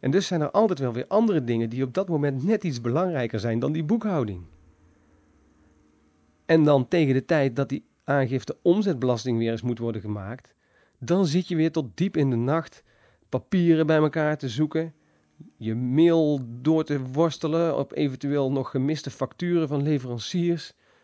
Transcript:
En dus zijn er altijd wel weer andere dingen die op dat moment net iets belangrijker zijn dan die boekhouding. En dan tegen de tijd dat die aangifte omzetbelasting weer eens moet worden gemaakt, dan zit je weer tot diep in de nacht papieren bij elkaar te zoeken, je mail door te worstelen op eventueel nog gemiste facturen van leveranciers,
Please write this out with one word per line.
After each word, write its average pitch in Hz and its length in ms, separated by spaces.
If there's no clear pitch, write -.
En 127 100
dus 180 160
zijn 175 140
er 151 100
altijd 196 280
wel 127 140
weer 117 160
andere 202 360
dingen 117 260
die 127 140
op 127 100
dat 190 140
moment 143 360
net 208 200
iets 135 160
belangrijker 123 600
zijn 113 180
dan 135 140
die 160 120
boekhouding. 151 580
En 160 180
dan 139 240
tegen 151 260
de 131 100
tijd 139 320
dat 135 120
die 143 160
aangifte 131 580
omzetbelasting 127 760
weer 113 120
eens 113 120
moet 120 160
worden 113 220
gemaakt, 104 540
dan 175 280
zit 160 220
je 175 80
weer 160 160
tot 135 240
diep 190 200
in 139 140
de 123 60
nacht 139 460
papieren 160 580
bij 160 100
elkaar 151 420
te 139 100
zoeken, 151 460
je 110 180
mail 147 760
door 143 360
te 147 180
worstelen 156 760
op 135 180
eventueel 135 560
nog 135 180
gemiste 139 400
facturen 170 580
van 139 140
leveranciers, 151 920